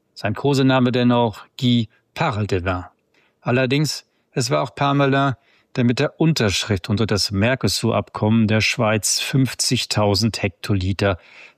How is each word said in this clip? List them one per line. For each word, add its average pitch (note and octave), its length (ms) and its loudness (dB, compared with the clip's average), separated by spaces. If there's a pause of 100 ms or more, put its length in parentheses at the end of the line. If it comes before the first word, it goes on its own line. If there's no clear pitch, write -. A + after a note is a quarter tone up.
(140)
Sein G#2 220 -4
Kosename C3 560 2
dennoch A#2+ 540 2 (120)
Guy A#2+ 300 0 (260)
Parle G#2+ 340 -4
de F2+ 180 -2
Vin. F2+ 180 -4 (560)
Allerdings, C3 680 -2 (280)
es A#2+ 160 -2
war D3 120 0
auch C#3 140 -8
Parmelin, C#3 600 2 (420)
der B2 80 2
mit A#2+ 140 2
der C#3+ 200 -2
Unterschrift G#2+ 720 0
unter G#2+ 160 0
das G2 260 -2
Mercosur-Abkommen A2 1160 0
der A2 120 2
Schweiz A2 640 0
fünfzigtausend G#2+ 1200 0
Hektoliter F#2+ 760 -2 (400)